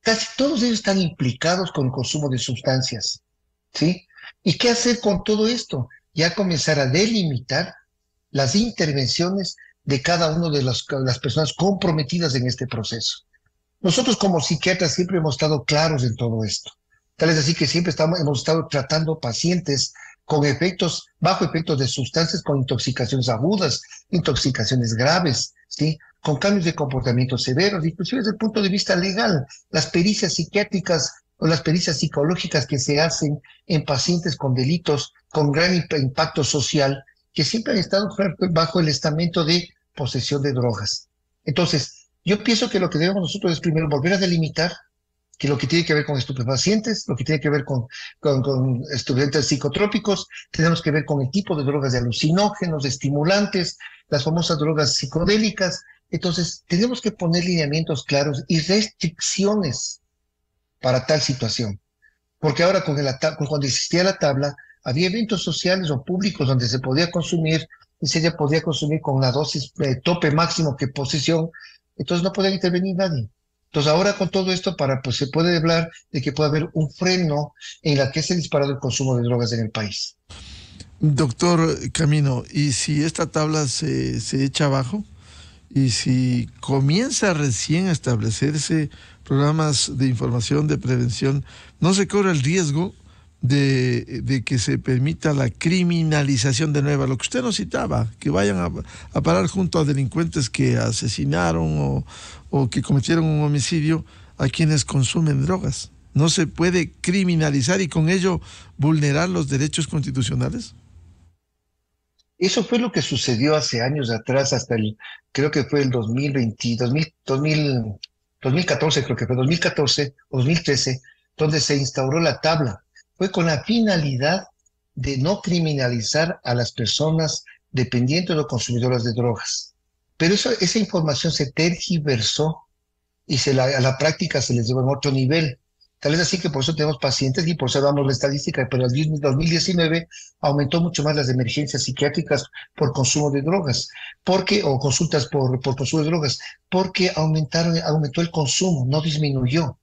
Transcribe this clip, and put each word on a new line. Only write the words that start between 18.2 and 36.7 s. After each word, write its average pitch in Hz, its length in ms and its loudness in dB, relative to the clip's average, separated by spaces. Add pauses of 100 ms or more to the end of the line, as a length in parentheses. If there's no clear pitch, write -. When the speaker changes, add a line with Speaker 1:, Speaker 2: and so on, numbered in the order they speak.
Speaker 1:
hemos 147 180 0
estado 160 300 0
tratando 156 520 -2
pacientes 147 720 -2 (320)
con 147 200 2
efectos, 170 640 0 (140)
bajo 185 240 2
efectos 160 340 -2
de 131 80 0
sustancias, 160 560 -2
con 143 160 0
intoxicaciones 127 680 0
agudas, 156 520 0 (300)
intoxicaciones 127 840 0
graves, 147 600 0 (140)
¿sí? 156 300 -2 (220)
Con 151 180 0
cambios 202 260 2
de 165 100 0
comportamiento 127 640 0
severos, 165 480 0
inclusive 185 340 -2
desde 214 120 0
el 208 60 -6
punto 220 220 0
de 196 80 2
vista 190 280 0
legal, 185 500 0 (240)
las 156 160 0
pericias 185 480 2
psiquiátricas 180 800 0 (260)
o - 80 0
las 160 140 2
pericias 170 380 0
psicológicas 160 680 0
que 143 120 -2
se 143 220 0
hacen 156 400 0 (260)
en 151 180 0
pacientes 165 520 0
con 131 180 0
delitos, 143 580 0 (180)
con 147 220 2
gran 175 220 2
imp-, 160 260 0
impacto 151 420 0
social, 135 640 0 (280)